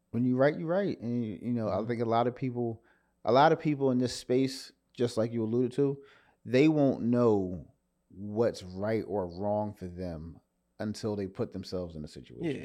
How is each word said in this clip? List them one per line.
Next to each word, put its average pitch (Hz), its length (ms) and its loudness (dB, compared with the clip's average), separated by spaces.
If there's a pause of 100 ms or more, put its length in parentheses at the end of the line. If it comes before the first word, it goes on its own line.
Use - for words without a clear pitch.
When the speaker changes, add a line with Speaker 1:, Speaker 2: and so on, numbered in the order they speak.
(120)
Speaker 1:
When 117 120 0
you 127 140 2
write, 147 200 4
you 170 80 -6
write. 180 360 -2
And, 120 220 -4
you, 107 180 -6
you 120 120 -4
know, 113 140 -2
I 90 80 0
Speaker 2:
Mm-hmm. 104 140 -2
Speaker 1:
think 117 120 -2
a 120 40 0
lot 117 220 2
of 120 80 -2
people, 120 460 -4 (440)
a 107 60 2
lot 143 200 8
of 160 80 2
people 139 320 2
in 123 60 2
this 123 180 0
space, 131 560 0 (220)
just 117 240 0
like 117 160 0
you 117 100 0
alluded 117 300 0
to, 139 240 0 (480)
they 127 240 6
won't 139 340 4
know 107 640 2 (420)
what's 104 540 -2
right 98 420 -4
or 92 220 -4
wrong 104 460 -4
for - 120 -14
them 85 540 -10 (400)
until 107 380 -4
they 98 100 -4
put 104 240 -6
themselves 90 460 -8
in 76 80 -10
a - 20 -14
situation. 123 580 -8